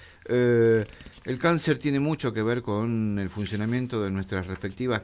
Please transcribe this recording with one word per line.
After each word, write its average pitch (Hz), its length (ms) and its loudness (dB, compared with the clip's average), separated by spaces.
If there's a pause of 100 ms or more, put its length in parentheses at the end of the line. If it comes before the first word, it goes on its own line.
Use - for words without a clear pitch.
(280)
eh, 117 580 4 (400)
el 127 140 -4
cáncer 160 380 2
tiene 139 220 0
mucho 143 340 -2
que 110 80 -2
ver 120 200 0
con 110 580 0
el 95 100 -2
funcionamiento 107 760 -4
de 98 80 -2
nuestras 95 360 -4
respectivas 104 560 -4